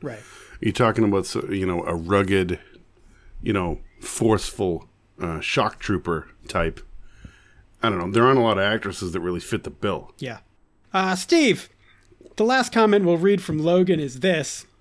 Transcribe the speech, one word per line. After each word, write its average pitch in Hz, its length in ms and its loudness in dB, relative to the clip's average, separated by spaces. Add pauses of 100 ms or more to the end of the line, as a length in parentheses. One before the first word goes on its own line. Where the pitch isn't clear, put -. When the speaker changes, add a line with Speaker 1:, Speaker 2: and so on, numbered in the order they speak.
Speaker 1:
Right. 117 180 -10 (400)
Speaker 2:
You're 107 140 -2
talking 113 320 2
about, 98 220 2
so, - 220 -6
you 95 160 -2
know, 87 180 -2
a 85 120 -4
rugged, 92 640 0 (840)
you 107 120 -2
know, 87 260 -2 (220)
forceful, 101 880 -2 (320)
uh, 82 180 -6
shock - 400 -2
trooper 85 480 -4 (200)
type. 85 340 -2 (1000)
I 117 60 0
don't 90 100 -2
know. 90 120 -6
There 117 140 4
aren't 135 140 4
a 117 40 4
lot 110 140 2
of 95 60 2
actresses 98 500 -4
that 92 80 -6
really 87 180 -4
fit 101 240 -6
the - 60 -12
bill. 92 480 -6
Speaker 1:
Yeah. 120 220 -12 (540)
Uh, 185 220 0
Steve, 254 540 2 (680)
the 214 80 0
last 247 300 0
comment 208 320 6
we'll 170 120 4
read 196 240 4
from 156 180 -4
Logan 175 400 4
is 131 220 -6
this. 170 440 -2 (160)